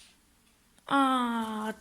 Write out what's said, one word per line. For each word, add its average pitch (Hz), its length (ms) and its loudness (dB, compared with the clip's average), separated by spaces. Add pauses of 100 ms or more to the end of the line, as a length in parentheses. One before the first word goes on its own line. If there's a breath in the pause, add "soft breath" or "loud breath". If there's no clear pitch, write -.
(880 loud breath)
A 233 960 0